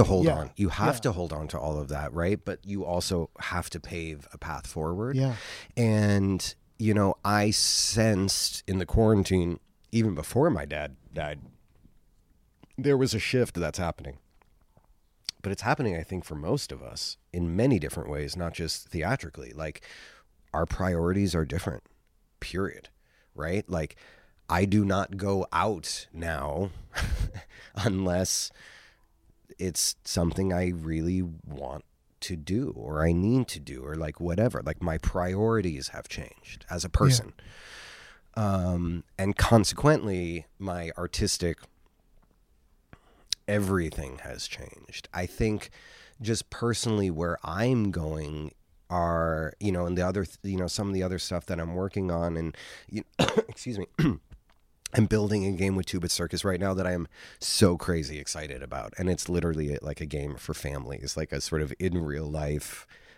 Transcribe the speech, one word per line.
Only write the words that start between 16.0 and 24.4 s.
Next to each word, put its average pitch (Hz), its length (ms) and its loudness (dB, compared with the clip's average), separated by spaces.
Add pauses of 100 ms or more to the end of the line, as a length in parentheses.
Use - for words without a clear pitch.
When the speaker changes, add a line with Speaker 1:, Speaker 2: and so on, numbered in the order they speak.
Speaker 2:
think, 90 220 -6
for 78 100 -10
most 87 360 -2
of 69 100 -12
us - 360 -10 (140)
in 85 240 -2
many 117 240 6
different 71 300 -6
ways, 73 260 -4
not 85 180 -4
just - 360 -6
theatrically. 78 640 -4
Like, 78 280 -8 (720)
our 82 120 2
priorities 90 720 2
are 80 100 2
different, 76 380 -4 (560)
period, - 500 -6 (460)
right? 87 340 -2
Like, 82 260 -2 (540)